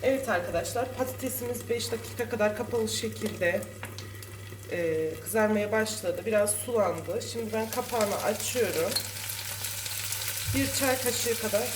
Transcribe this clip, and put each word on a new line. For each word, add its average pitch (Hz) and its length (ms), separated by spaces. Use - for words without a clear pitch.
Evet 262 260
arkadaşlar, 208 640
patatesimiz 247 760
beş 233 220
dakika 233 380
kadar 214 280
kapalı 226 320
şekilde, 202 720
e, 160 380
kızarmaya 214 480
başladı. 220 540
Biraz 208 260
sulandı. 185 680
Şimdi 226 220
ben 220 160
kapağını 226 540
açıyorum. 190 680
Bir 277 120
çay 262 220
kaşığı 226 400
kadar 214 340